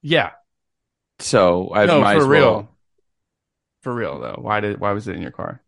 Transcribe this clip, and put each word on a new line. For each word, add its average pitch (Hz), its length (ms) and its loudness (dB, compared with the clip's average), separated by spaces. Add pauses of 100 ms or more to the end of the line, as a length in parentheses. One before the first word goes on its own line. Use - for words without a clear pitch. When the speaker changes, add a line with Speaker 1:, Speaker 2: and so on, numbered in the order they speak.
Speaker 1:
Yeah. 143 300 -2 (880)
Speaker 2:
So 92 520 2
I 104 140 2
Speaker 1:
No, - 160 4
Speaker 2:
might 101 140 2
Speaker 1:
for 156 60 4
Speaker 2:
as 135 60 2
Speaker 1:
real. 143 140 4
Speaker 2:
well. 110 280 2 (1120)
Speaker 1:
For 127 100 -6
real, 85 260 -6
though. 57 220 -12
Why 107 180 -4
did, 104 200 -6
why 101 140 -2
was 107 140 -8
it 92 80 -8
in 87 60 -10
your 82 100 -10
car? - 360 -12